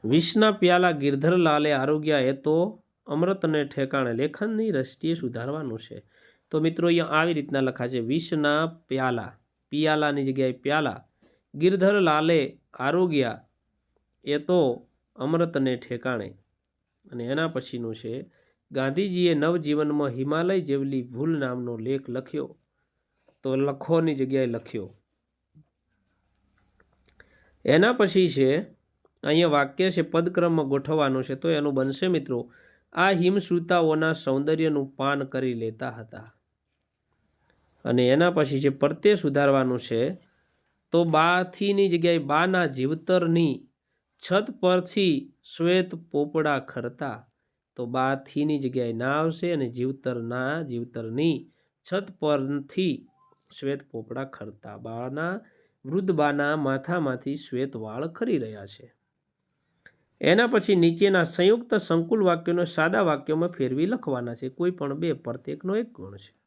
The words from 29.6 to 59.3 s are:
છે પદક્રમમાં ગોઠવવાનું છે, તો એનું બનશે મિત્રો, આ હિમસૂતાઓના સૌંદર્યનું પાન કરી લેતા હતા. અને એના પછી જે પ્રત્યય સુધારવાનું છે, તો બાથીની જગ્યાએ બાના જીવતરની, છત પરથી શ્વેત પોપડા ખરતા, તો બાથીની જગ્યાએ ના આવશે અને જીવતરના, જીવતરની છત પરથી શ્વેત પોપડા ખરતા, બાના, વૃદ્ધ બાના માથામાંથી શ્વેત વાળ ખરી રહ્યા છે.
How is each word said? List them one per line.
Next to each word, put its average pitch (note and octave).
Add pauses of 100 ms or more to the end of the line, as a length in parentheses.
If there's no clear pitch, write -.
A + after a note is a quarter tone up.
છે E3
પદક્રમમાં E3+
ગોઠવવાનું C#3
છે, C3
તો E3
એનું D3
બનશે C3+
મિત્રો, C3+ (420)
આ F#3
હિમસૂતાઓના E3+
સૌંદર્યનું C#3+
પાન C#3
કરી C3
લેતા A2+
હતા. A2+ (1500)
અને B2
એના D#3+
પછી C#3
જે C#3
પ્રત્યય D3+
સુધારવાનું C#3
છે, B2 (760)
તો E3+
બાથીની F3+
જગ્યાએ E3+
બાના E3
જીવતરની, D#3+ (560)
છત G#3
પરથી F3+ (220)
શ્વેત F3+
પોપડા D3
ખરતા, B2 (480)
તો B2+
બાથીની C#3
જગ્યાએ B2+
ના B2
આવશે E3
અને C3+
જીવતરના, B2+
જીવતરની A#2+ (420)
છત G3
પરથી C#3+ (520)
શ્વેત C#3
પોપડા A#2
ખરતા, G#2+
બાના, B2+ (460)
વૃદ્ધ F#3
બાના D3
માથામાંથી C#3
શ્વેત C3+
વાળ A2+
ખરી G3+
રહ્યા G#2+
છે. - (1300)